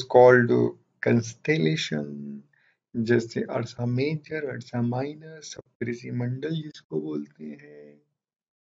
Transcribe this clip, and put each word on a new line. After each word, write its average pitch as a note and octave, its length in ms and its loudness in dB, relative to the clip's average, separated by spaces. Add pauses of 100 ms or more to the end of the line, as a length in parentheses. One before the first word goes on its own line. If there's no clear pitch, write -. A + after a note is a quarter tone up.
(160)
called B2 540 8 (380)
constellation, C#3+ 1300 -2 (580)
जैसे A#2 460 0
अर्सा B2 440 -6
मेजर, D3 640 -4
अर्सा A#2+ 320 -8
माइनर, D3+ 600 -6
सप्तऋषि A#2+ 680 -12
मंडल B2 380 -6
जिसको D#3 520 -8
बोलते D3+ 420 -10
हैं, D2 580 -20 (760)